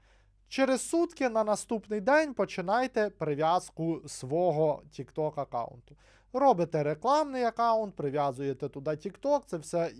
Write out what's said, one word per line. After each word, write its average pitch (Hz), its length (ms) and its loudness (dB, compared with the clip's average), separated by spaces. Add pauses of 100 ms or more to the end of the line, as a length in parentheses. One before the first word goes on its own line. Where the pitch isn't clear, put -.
(480)
Через 262 400 0
сутки 339 400 0
на 220 160 0
наступний 214 560 -2
день 285 340 4
починайте 214 760 0
прив'язку 160 960 -2
свого 156 760 0 (100)
TikTok 143 480 -6
аккаунту. 123 560 -8 (360)
Робите 175 500 4
рекламний 254 640 0
аккаунт, 226 520 0
прив'язуєте 139 720 -2
туди 143 220 -6
TikTok, 208 560 -2
це 180 100 -6
все 170 440 -2